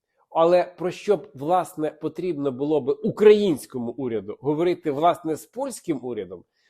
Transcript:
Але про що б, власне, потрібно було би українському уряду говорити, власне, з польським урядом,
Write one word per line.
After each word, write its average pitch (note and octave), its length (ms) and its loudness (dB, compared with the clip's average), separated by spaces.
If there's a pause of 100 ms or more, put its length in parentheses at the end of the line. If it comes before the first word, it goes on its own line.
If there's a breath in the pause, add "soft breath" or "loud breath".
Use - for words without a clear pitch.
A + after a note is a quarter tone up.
(300)
Але E3+ 340 4
про - 260 -6
що G3 260 0
б, C#3+ 180 -10
власне, D#3 560 -2
потрібно D3+ 640 -4
було C#3+ 280 0
би C3 120 0
українському F#3+ 1000 4
уряду A2 480 -6
говорити, D#3 500 -2
власне, D#3 460 0
з - 100 -14
польським A3 580 -6
урядом, F#2+ 400 -10 (260)